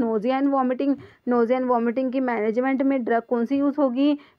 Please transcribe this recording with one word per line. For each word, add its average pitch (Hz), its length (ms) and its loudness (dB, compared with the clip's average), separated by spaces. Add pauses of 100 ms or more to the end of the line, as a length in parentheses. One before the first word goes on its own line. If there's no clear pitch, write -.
nausea 226 380 0
and 277 120 2
vomiting। 262 420 0 (320)
nausea 240 320 2
and 254 100 0
vomiting 240 420 0
की 269 80 -2
मैनेजमेंट 247 640 0
में 269 220 0
ड्रग 233 180 0
कौन 233 220 -2
सी 277 140 -2
यूज़ 285 200 0
होगी? 277 400 2 (200)